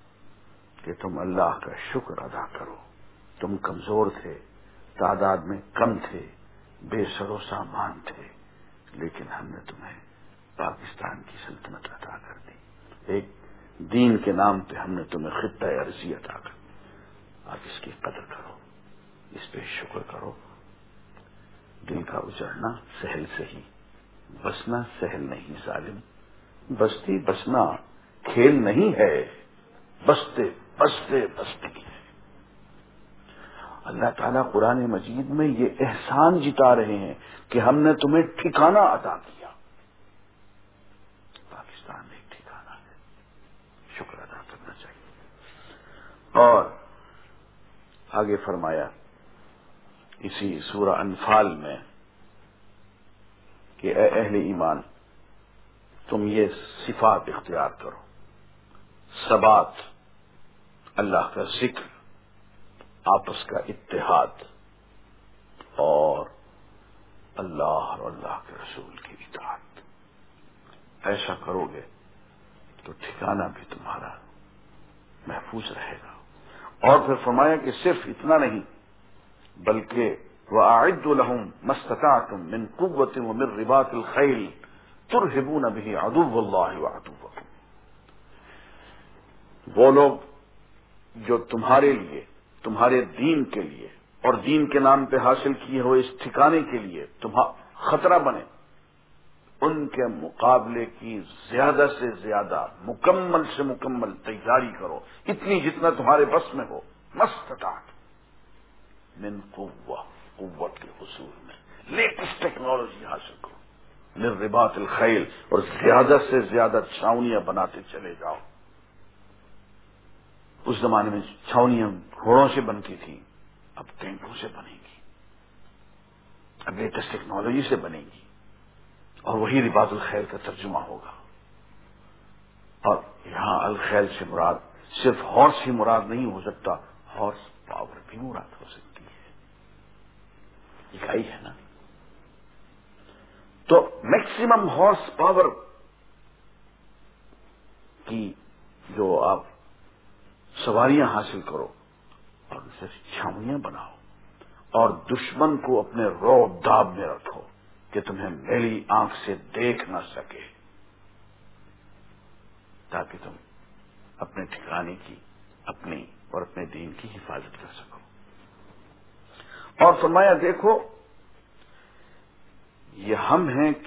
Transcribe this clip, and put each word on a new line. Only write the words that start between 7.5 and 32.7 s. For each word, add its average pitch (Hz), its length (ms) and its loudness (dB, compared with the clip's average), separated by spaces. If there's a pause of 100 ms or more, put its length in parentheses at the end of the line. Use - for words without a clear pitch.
تھے، - 240 -18 (640)
لیکن 78 360 -10
ہم - 180 -12
نے - 200 -16
تمہیں - 320 -18 (580)
پاکستان - 680 -10
کی - 100 -20 (100)
سلطنت - 440 -18
عطا - 260 -18
کر - 180 -20 (120)
دی، - 60 -20 (540)
ایک 98 220 -6 (500)
دین 120 400 2
کے 101 140 0
نام 98 280 2
پہ - 160 -14
ہم 90 140 -10
نے 90 140 -8
تمہیں 78 380 -8
خطہ - 220 -8
ارضی 71 500 -6
عطا - 240 -14
کر - 120 -18
دی۔ - 180 -20 (760)
آپ - 200 -14
اس - 160 -16
کی - 100 -16 (100)
قدر - 280 -12
کرو، - 280 -18 (720)
اس - 220 -18
پہ - 140 -14
شکر - 400 -12
کرو۔ - 260 -14 (1600)
دل 85 140 -8
کا - 160 -10
اجڑنا - 500 -10 (320)
سہل 78 240 -8 (120)
سے - 80 -8
ہی، - 160 -18 (840)
بسنا 117 400 -6 (180)
سہل 90 200 -6
نہیں 69 340 -12 (120)
ظالم، 101 320 -10 (800)
بستی 104 400 0
بسنا 107 460 0 (600)
کھیل 139 400 6
نہیں 131 340 4
ہے، 95 160 6 (920)
بستے 127 440 2 (280)
بستے 135 480 2 (100)
بستی - 440 -12
ہے۔ - 180 -20 (1900)